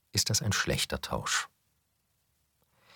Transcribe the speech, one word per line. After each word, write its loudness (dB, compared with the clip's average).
ist 0
das 2
ein 0
schlechter 0
Tausch. -2